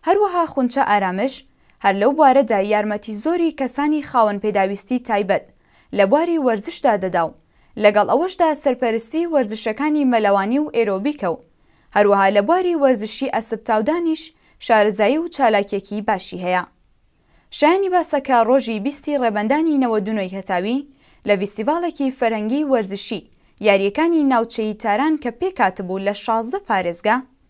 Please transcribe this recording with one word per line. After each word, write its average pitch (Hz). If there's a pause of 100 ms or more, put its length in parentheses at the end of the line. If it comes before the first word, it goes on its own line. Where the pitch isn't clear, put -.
هەروەها 359 (100)
خونچە 254
ئارامش 202 (500)
هەر 202
لەو 247
بوارەدا 262 (140)
یارمەتی 208 (100)
زۆری 330
کەسانی 285
خاوەن 214
پێداویستی 202
تایبەت 196 (520)
لە 196
بواری 320
وەرزشدا 226 (100)
دەدا 175
و - (480)
لەگەڵ 208
ئەوەشدا 330 (140)
سەرپەرستی 254
وەرزشەکانی 262
مەلەوانی 208
و 294
ئێرۆبیکە 208
و - (540)
هەروەها 202
لە 202
بواری 349
وەرزشی 247
ئەسب 220
تاودانیش 320 (420)
شارەزایی 214
و 349
چالاکیەکی 208
باشی 190
هەیە. 180 (960)
شایانی 370
باسە 302
کە 254 (100)
ڕۆژی 226
بیستی 285
ڕێبەندانی 262
نەوەدونۆی 208
هەتاوی 202 (400)
لە 208
فیستیڤالێکی 262
فەرەنگی 226
وەرزشی 202 (460)
یاریەکانی 277
ناوچەی 226
تاران 240 (100)
کە 240
پێکاتبوو 190
لە 202 (100)
شازدە 226
پارێزگا 190 (320)